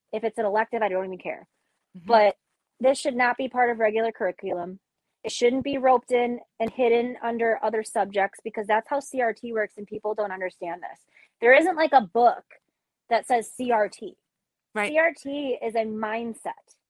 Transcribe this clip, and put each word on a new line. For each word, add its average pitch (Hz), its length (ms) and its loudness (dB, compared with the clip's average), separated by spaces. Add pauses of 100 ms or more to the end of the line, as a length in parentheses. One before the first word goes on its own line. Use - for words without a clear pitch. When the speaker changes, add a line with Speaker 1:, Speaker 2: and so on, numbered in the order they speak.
(120)
Speaker 1:
If 220 100 -6
it's 220 160 -2
an 226 60 0
elective, 220 380 0
I 202 80 0
don't 185 160 -4
even 185 120 -10
care. - 300 -12 (480)
Speaker 2:
Mm-hmm. 175 120 -20
Speaker 1:
But 214 280 6 (420)
this 262 200 2
should 262 180 -4
not 247 220 0
be 262 100 -4
part 247 220 2
of 226 80 -4
regular 220 340 2
curriculum. 185 680 -6 (420)
It 220 100 -8
shouldn't 247 320 0
be 277 140 -4
roped 254 340 2
in 240 280 0 (200)
and 226 100 -2
hidden 240 520 0
under 233 400 -2
other 220 200 -2
subjects 196 600 -2
because 214 220 -8
that's 214 240 0
how 285 100 -2
C 262 220 -6
R 233 100 0
T 233 220 -12
works 208 240 -4
and 208 80 -14
people 214 280 -6
don't 208 180 -4
understand 180 500 -8
this. - 160 -14 (420)
There 247 140 8
isn't, 330 220 4
like, 311 160 0
a 269 100 8
book 233 420 2 (640)
that 180 180 0
says 233 240 0
C 254 200 -6
R 214 180 2
T. - 280 -16 (580)
Speaker 2:
Right. 208 180 -2
Speaker 1:
C 302 60 0
R 330 180 2
T 277 480 -6
is 226 120 -4
a 226 80 0
mindset. 220 680 -8 (380)